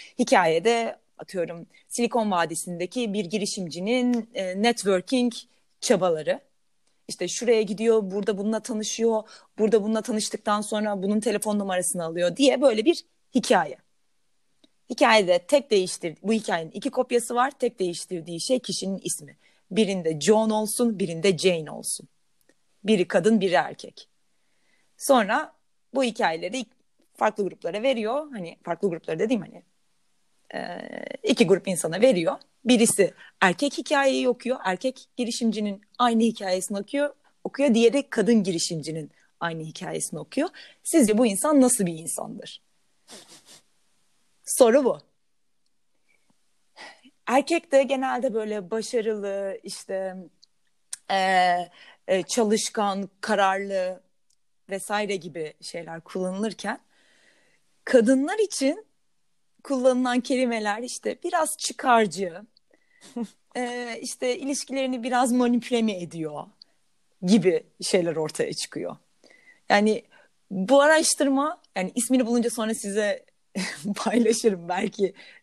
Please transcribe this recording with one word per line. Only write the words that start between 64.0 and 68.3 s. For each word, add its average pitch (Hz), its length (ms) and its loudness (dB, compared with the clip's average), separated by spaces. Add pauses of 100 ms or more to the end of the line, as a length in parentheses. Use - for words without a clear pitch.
işte 247 360 -4
ilişkilerini 262 640 -4
biraz 247 280 0
manipüle 240 500 2
mi 220 100 2
ediyor 160 540 -8 (760)
gibi 180 420 4 (180)
şeyler 170 340 0
ortaya - 380 -4